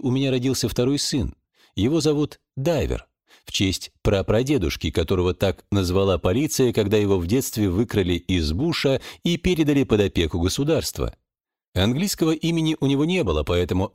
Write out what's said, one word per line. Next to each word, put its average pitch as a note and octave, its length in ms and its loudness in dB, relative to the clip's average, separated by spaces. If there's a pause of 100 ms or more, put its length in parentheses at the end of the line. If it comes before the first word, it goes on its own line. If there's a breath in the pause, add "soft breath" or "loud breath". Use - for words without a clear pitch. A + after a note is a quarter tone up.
у B2 60 0
меня C3+ 180 0
родился B2+ 400 -2
второй C3+ 300 0
сын. - 340 -4 (420 soft breath)
Его C#3 260 2
зовут D3 380 0 (160)
Дайвер, C3+ 520 -2 (380 soft breath)
в - 60 -18
честь - 400 -2 (120)
прапрадедушки, G#2 880 0
которого F2+ 420 0
так - 380 -2
назвала F#2+ 480 2
полиция, B2 520 0
когда G#2+ 260 2
его G2 200 2
в F2 80 -2
детстве G#2+ 420 0
выкрали F#2 460 0
из E2+ 400 0
буша C3+ 480 0 (220 loud breath)
и E3+ 140 0
передали D3+ 460 2
под G#2+ 180 2
опеку F2 380 0
государства. A#2 760 -2 (580)
Английского D#3+ 600 0
имени D#3+ 460 0
у C#3 60 -2
него C#3 200 2
не F3+ 180 0
было, D#2 180 0
поэтому F2+ 540 0